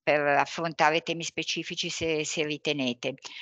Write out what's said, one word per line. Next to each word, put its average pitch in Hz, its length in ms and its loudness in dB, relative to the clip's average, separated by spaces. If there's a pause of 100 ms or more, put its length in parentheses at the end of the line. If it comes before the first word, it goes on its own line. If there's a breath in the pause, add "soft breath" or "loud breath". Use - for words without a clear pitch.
per 151 160 4
affrontare 151 800 2
temi 165 220 -4
specifici 170 680 -6
se, 160 360 0
se 156 200 -2
ritenete. 139 720 -2 (260 loud breath)